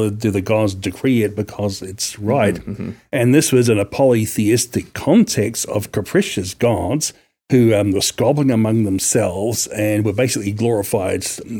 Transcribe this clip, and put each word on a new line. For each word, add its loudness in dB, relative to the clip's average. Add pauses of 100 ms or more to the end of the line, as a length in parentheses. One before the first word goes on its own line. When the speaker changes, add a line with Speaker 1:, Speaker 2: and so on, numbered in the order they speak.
Speaker 1:
the, 0
do -2
the 0
gods 2
decree 0
it -2
because -6
it's -10
right?" 0
Speaker 2:
Mm-hmm, -10
mm-hmm. -8 (220)
Speaker 1:
And 4
this 4
was 4
in 4
a 0
polytheistic 0
context 0
of -4
capricious -2
gods -2 (400)
who, 6
um, 2
were 0
squabbling 0
among 2
themselves -2
and 0
were 0
basically -2
glorified, -2 (360)